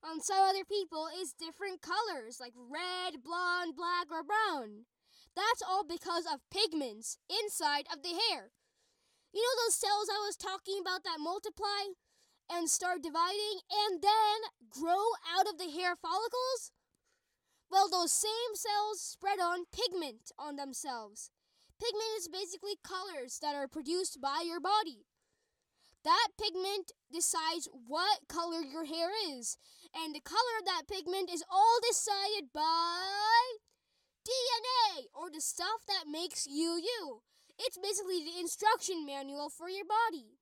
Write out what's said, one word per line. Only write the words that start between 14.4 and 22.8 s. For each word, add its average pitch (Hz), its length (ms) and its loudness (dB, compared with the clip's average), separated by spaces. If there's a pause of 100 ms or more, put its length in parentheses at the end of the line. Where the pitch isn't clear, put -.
grow 330 320 2 (320)
out 392 120 6
of 359 100 -6
the 359 120 -6
hair 349 260 0
follicles? 466 760 -2 (1000)
Well, 381 200 6
those 349 240 2
same 440 420 0
cells 415 460 -2
spread 392 380 -4
on 349 320 0
pigment 349 680 -4
on 285 160 -8
themselves. 247 760 -10 (480)
Pigment 440 380 -2
is 349 100 -6
basically 370 560 -8